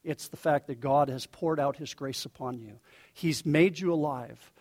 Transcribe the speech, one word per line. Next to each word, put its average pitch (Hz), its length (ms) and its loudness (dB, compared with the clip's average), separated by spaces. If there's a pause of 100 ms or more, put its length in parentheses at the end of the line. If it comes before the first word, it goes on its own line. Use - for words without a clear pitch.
It's - 260 -8
the - 100 -16
fact 147 300 0
that 120 120 -8
God 139 300 4
has 127 160 -6
poured 160 340 -2
out 139 160 0
His 151 160 -12
grace 135 320 -8
upon 127 340 -10
you. 110 200 -18 (340)
He's 160 320 -2
made 160 340 6
you 175 140 0
alive. 131 680 -4